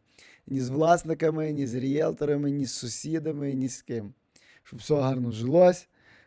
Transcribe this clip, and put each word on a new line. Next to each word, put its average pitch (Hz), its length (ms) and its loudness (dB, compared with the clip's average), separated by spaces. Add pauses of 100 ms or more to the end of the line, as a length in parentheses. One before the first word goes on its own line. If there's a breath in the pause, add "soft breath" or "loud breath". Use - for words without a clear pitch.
(460 soft breath)
ні 135 140 -2
з 123 80 -2
власниками, 160 840 2
ні 139 140 -2
з 117 80 -4
ріелторами, 143 760 0
ні 139 160 -2
з - 60 -6
сусідами, 147 840 -4
ні 131 140 -2
з - 140 -10
ким. 113 320 -8 (480 soft breath)
Щоб - 160 -18
все - 160 0
гарно 131 360 0
жилось, 156 580 4 (380 soft breath)